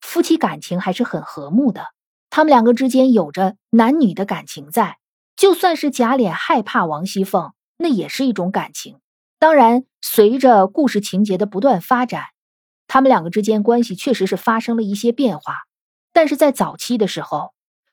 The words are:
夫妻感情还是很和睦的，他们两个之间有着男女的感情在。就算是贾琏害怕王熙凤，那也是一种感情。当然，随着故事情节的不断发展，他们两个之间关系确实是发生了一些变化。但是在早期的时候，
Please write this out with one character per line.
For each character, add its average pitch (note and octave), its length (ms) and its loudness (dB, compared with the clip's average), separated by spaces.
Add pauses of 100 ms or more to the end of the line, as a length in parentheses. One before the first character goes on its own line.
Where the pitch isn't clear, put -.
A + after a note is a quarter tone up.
夫 - 200 -6
妻 E4 160 0
感 E3 240 -4
情 F3 200 -6
还 F#3+ 120 -4
是 A#3 120 -4
很 E3 180 -8
和 C#3+ 280 -16
睦 A#3+ 200 2
的， - 140 -12 (460)
他 D#4 120 2
们 D#4 60 2
两 B3 160 6
个 A#3+ 100 4
之 C4 140 -2
间 C4 240 2
有 F3+ 180 2
着 F#3+ 260 -4 (140)
男 A#3 300 2
女 G#3+ 120 2
的 F#3+ 120 -6
感 G3+ 220 -8
情 D3 240 -20
在。 F#3+ 280 -2 (380)
就 G4 180 4
算 E4+ 220 0
是 D4 140 -2
贾 B3 260 0
琏 A3+ 140 0
害 G#3+ 320 -2
怕 G#3 220 -2
王 D#3 220 -6
熙 G3 180 -4
凤， E3+ 280 -4 (260)
那 E4+ 100 -4
也 F#3 200 -2
是 - 160 -6
一 B3+ 80 0
种 F#3 180 -4
感 F3+ 220 -6
情。 - 260 -18 (400)
当 D#4+ 160 4
然， B3 300 4 (160)
随 A3+ 380 2
着 A#3+ 280 6
故 B3+ 220 0
事 G#3 120 -2
情 G3+ 240 -2
节 G3+ 120 -2
的 G3+ 100 -2
不 G3 140 -8
断 G#3+ 200 2
发 B3 260 -2
展， D#3+ 180 -10 (600)
他 - 140 2
们 C4+ 80 4
两 A#3 140 4
个 E3+ 80 -8
之 G#3 120 -2
间 G#3+ 200 0
关 A#3 200 2
系 A#3 120 -4
确 A#3+ 200 -2
实 F#3+ 120 0
是 F#3+ 100 -2
发 A3+ 220 -2
生 A3+ 180 -4
了 A3+ 60 -2
一 G3+ 120 -4
些 A#3 180 -2
变 A#3 260 -2
化。 - 240 -12 (500)
但 D#4+ 160 4
是 D4 80 -2
在 C#4+ 160 4
早 D#3 240 -4
期 - 200 -6
的 G3+ 120 0
时 - 120 -8
候， D3 320 -8 (400)